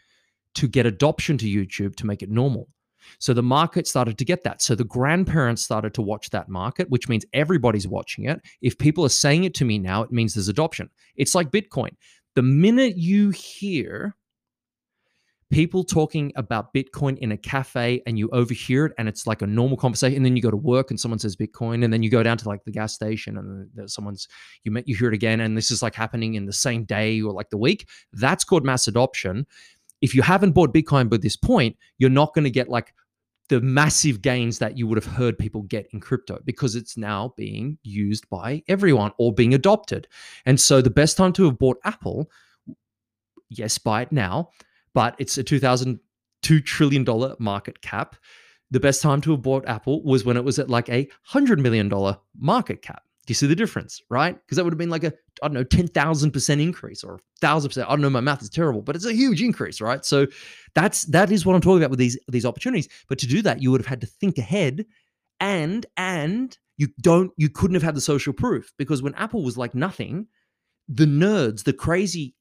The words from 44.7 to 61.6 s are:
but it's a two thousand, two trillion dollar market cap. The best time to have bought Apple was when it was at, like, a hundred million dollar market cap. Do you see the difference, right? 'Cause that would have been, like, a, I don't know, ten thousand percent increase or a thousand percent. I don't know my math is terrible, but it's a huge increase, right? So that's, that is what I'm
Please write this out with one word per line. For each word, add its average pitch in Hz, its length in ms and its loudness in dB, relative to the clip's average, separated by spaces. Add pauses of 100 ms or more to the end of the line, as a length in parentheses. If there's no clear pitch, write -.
but 120 260 2
it's - 180 -6
a 135 60 -4
two 135 160 0
thousand, 127 400 0 (420)
two 160 180 6
trillion 139 440 2
dollar 123 360 -2
market 101 420 -4
cap. - 340 -10 (560)
The 127 80 2
best 135 220 2
time 143 200 2
to 156 100 0
have 135 120 0
bought 135 240 -2
Apple 127 360 -4
was 131 220 4
when 120 120 2
it 123 60 -2
was 135 160 -2
at, 135 100 -2
like, 120 200 0
a 131 180 0 (140)
hundred 254 380 2
million 113 280 2
dollar 98 300 -2 (200)
market 160 440 -2
cap. - 220 -20 (240)
Do - 40 -2
you 110 40 -2
see 143 100 0
the 147 100 4
difference, - 540 -4
right? 156 260 0 (120)
'Cause 135 80 -4
that 180 80 2
would 170 100 0
have 160 60 -6
been, 170 100 -4
like, 165 140 -4
a, 156 100 -2 (300)
I 151 60 0
don't 147 40 -6
know, 127 100 -2
ten 175 240 2
thousand 151 440 0
percent 143 300 0
increase 151 420 -6
or 95 120 -16
a 92 40 -18 (220)
thousand 147 280 0
percent. - 180 -6
I 110 40 -2
don't 147 100 2
know 143 80 2
my 131 120 2
math 139 200 -2
is 107 80 -14
terrible, 143 320 0
but 135 140 -6
it's 175 100 -8
a 240 80 -4
huge 226 300 2
increase, 113 380 -4
right? 120 220 -4
So 143 220 2 (480)
that's, 170 300 2
that 175 280 4
is 185 140 2
what 185 80 4
I'm 175 80 6